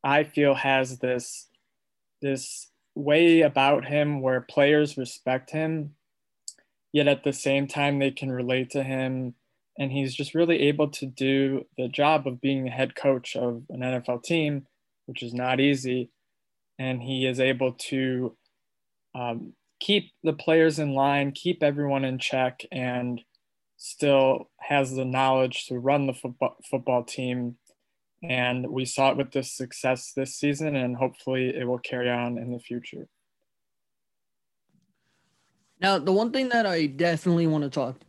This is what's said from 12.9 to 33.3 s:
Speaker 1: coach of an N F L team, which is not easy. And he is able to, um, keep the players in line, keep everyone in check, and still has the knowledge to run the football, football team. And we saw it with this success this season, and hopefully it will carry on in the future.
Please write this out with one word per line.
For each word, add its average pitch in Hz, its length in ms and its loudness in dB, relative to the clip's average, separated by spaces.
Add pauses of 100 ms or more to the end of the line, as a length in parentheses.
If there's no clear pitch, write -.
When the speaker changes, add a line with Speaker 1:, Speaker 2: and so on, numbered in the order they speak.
Speaker 1:
coach 135 400 -2
of 123 360 -4
an 127 120 -8
N 127 120 -2
F 123 160 -4
L 120 80 -2
team, 147 480 -2 (400)
which - 160 -12
is 117 100 -10
not 127 260 -2
easy. 131 520 0 (680)
And 127 220 -4
he 131 240 -4
is 131 160 0
able 131 320 2
to, 127 640 -4 (800)
um, 120 400 -8 (240)
keep - 340 -2 (100)
the 160 120 0
players 160 440 4
in 147 140 -2
line, 139 400 2
keep 175 300 -4
everyone 143 420 0
in 131 140 -2
check, 127 520 -2
and 123 520 -4 (560)
still 135 800 2
has 139 340 0
the 131 140 -4
knowledge 131 640 0
to 123 100 -6
run 139 280 2
the 131 60 -2
football, 127 460 -4 (100)
football 131 340 0
team. 123 540 -6 (680)
And 127 460 -2
we 131 160 -4
saw 135 280 2
it 92 40 0
with 131 140 -4
this 135 200 -4
success 127 640 -4
this 135 200 -6
season, 147 420 -2
and 123 180 -2
hopefully 131 600 -4
it 131 80 -6
will 123 140 -2
carry 123 320 -4
on 120 260 -2
in 123 160 -8
the 120 80 -8
future. - 480 -12 (2750)